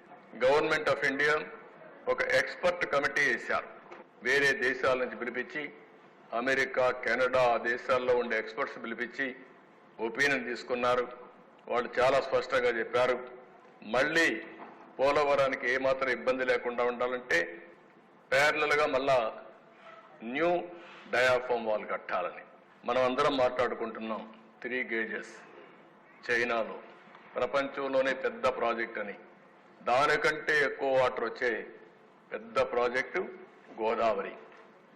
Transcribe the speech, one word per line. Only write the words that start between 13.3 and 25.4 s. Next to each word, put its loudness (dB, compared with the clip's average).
మళ్ళీ 2
పోలవరానికి 2
ఏమాత్రం 2
ఇబ్బంది 0
లేకుండా 0
ఉండాలంటే -2
ప్యారలల్‌గా 4
మళ్ళా 2
న్యూ 0
డయాఫ్రామ్ 2
వాల్ 0
కట్టాలని. -6
మనం 2
అందరం 2
మాట్లాడుకుంటున్నాం -2
త్రీ -4
గేజెస్ -6